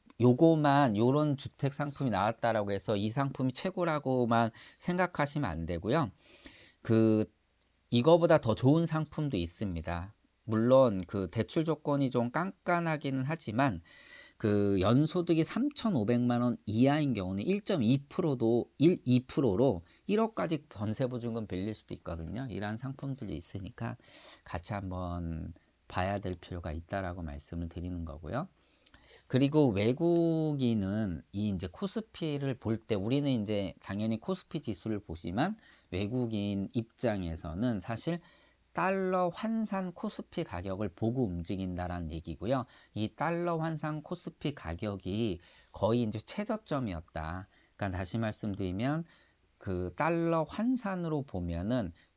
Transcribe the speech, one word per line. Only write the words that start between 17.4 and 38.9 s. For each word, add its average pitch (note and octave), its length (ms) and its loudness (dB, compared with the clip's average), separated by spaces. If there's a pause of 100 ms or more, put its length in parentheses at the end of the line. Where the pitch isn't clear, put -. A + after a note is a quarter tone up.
일점이 C#3+ 640 2
프로 D#3 300 0
도, A#2 400 2
일, E3+ 280 6
이 B2 200 4
프로로 A2+ 560 2 (240)
일억까지 F#3+ 640 -2
전세 G#2+ 380 -2
보증금 A#2 400 -4
빌릴 G2 260 -4
수도 - 220 -12
있거든요. E2+ 520 -8
이러한 G#2 300 -6
상품들이 C3 580 -8
있으니까 G#2+ 640 -10 (460)
같이 G#2 300 -8
한번 F2 800 -6 (360)
봐야 G2 320 -2
될 F2+ 160 -6
필요가 E2+ 360 -10
있다라고 F2+ 520 -6
말씀을 E2 460 -8
드리는 F2 360 -8
거고요. E2 420 -8 (800)
그리고 C#3 420 4
외국인은 A#2+ 1500 2 (100)
이 G#2 180 -2
이제 F#2+ 180 -2
코스피를 C#3+ 880 -6
볼 A2+ 220 -2
때 - 180 -2
우리는 C3 340 0
이제 G#2 520 0
당연히 A2 380 -2
코스피 - 420 -6
지수를 G#2+ 380 -4
보지만 G2 560 -4 (360)
외국인 G#2 800 -2
입장에서는 G2 1080 -4
사실 D#3+ 380 -6 (540)
달러 F#3 600 0